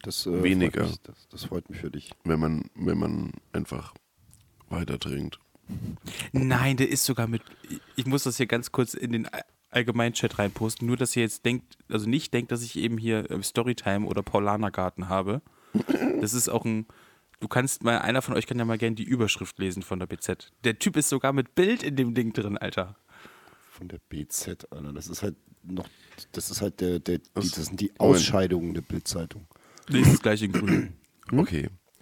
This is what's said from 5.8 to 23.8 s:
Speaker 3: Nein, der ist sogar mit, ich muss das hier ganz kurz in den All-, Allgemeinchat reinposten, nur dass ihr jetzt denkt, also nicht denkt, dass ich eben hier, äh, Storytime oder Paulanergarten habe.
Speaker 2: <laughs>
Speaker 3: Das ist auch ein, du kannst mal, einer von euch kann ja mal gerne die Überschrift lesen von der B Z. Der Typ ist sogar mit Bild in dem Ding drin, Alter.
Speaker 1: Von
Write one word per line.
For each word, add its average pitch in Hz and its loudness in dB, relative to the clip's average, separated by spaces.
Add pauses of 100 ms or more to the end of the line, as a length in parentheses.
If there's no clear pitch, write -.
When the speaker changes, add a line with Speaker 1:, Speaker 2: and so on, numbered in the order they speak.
Speaker 3:
Nein, 131 4
der 127 4
ist - 0
sogar 120 0
mit, 113 -2 (540)
ich 127 -2
muss 135 2
das 123 -2
hier 127 2
ganz 120 0
kurz 123 0
in 120 -4
den 113 0
All-, - -10 (260)
Allgemeinchat 120 0
reinposten, 110 -2
nur 120 2
dass 123 -2
ihr 120 4
jetzt 110 -2
denkt, 120 -2 (140)
also 107 0
nicht 135 0
denkt, 120 0
dass 120 0
ich 117 -10
eben 113 0
hier, 110 0
äh, 98 -4
Storytime 104 0
oder 98 0
Paulanergarten 101 0
habe. 95 0 (320)
Speaker 2:
<laughs> 220 2 (380)
Speaker 3:
Das 107 0
ist 120 0
auch 113 0
ein, 110 -2 (540)
du 110 -8
kannst - 0
mal, 117 4
einer 123 0
von 127 -4
euch - 0
kann 123 -4
ja 120 0
mal 113 0
gerne 113 0
die 110 -8
Überschrift 110 0
lesen 95 -4
von 92 -6
der 90 -4
B - -8
Z. - -6 (140)
Der 110 2
Typ - 0
ist 151 2
sogar 135 0
mit 135 0
Bild 202 4
in 147 -4
dem 123 2
Ding 113 2
drin, 101 -2
Alter. 95 -4 (720)
Speaker 1:
Von 90 -16